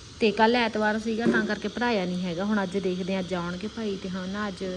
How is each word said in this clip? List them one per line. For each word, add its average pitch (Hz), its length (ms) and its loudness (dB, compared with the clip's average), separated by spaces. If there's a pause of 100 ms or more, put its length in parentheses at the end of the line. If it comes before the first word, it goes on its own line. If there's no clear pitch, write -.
(200)
ਤੇ 214 100 6
ਕੱਲ੍ਹ 226 260 6
ਐਤਵਾਰ 220 420 2
ਸੀਗਾ 220 280 0
ਤਾਂ 226 200 4
ਕਰਕੇ 208 220 -2
ਭਰਾਇਆ 220 360 0
ਨਹੀਂ 180 180 -2
ਹੈਗਾ। 180 220 -2
ਹੁਣ 208 180 2
ਅੱਜ 190 160 -2
ਦੇਖਦੇ 185 360 0
ਹਾਂ, 190 60 0
ਅੱਜ 185 140 -4
ਆਉਣਗੇ 180 340 -4
ਭਾਈ 208 340 -4
ਤੇ 196 60 -4
ਹਾਂ 185 200 -4
ਨਾ 208 200 -4
ਅੱਜ 190 160 -6 (120)